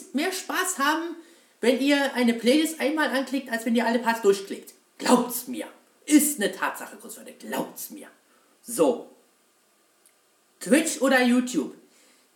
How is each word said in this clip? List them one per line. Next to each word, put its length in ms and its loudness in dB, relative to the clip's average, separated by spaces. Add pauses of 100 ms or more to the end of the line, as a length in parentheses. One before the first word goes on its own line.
(140)
mehr 180 -2
Spaß 460 -4
haben, 380 -2 (440)
wenn 200 2
ihr 340 2
eine 200 2
Playlist 460 2
einmal 300 0
anklickt, 400 -4
als 160 -4
wenn 100 2
ihr 100 2
alle 120 2
Parts 240 -2
durchklickt. 500 0 (260)
Glaubt's 500 2
mir. 180 -8 (400)
Ist 340 4
eine 120 0
Tatsache, 440 -8
kurz, 180 -18
Freunde. 180 -20
Glaubt's 580 -10
mir. 180 -18 (540)
So. 480 0 (1500)
Twitch 400 2
oder 220 4
YouTube? 520 0 (600)